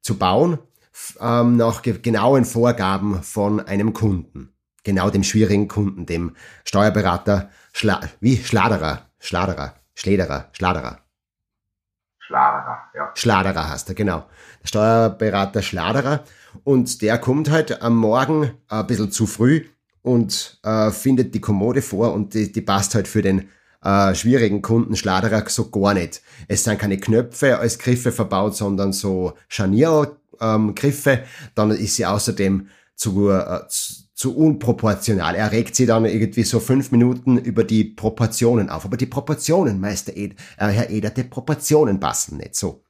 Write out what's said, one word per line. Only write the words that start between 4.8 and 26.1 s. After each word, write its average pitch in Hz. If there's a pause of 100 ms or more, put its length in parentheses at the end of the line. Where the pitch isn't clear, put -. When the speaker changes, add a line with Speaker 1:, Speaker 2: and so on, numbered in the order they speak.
Speaker 1:
Genau 98
dem 98
schwierigen 101
Kunden, 98
dem 85 (280)
Steuerberater 98 (220)
Schla-, 101 (180)
wie? 123
Schladerer, 95 (120)
Schladerer, 87 (180)
Schlederer, 85
Schladerer. 80 (1200)
Speaker 2:
Schladerer, - (160)
ja. 71
Speaker 1:
Schladerer 95
heißt -
er, 92
genau. 92 (360)
Der -
Steuerberater 107
Schladerer. 123 (400)
Und 127
der 110
kommt 143
halt 156
am 117
Morgen 127 (160)
ein 107
bisschen 107
zu 110
früh 131 (360)
und, 120
äh, 107
findet 123
die 107
Kommode 110
vor 104
und 98
die, 104
die 113
passt 98
halt 101
für 107
den, 95 (360)
äh, 98
schwierigen 107
Kunden 113
Schladerer 101
so -
gar 101
nicht. 85 (260)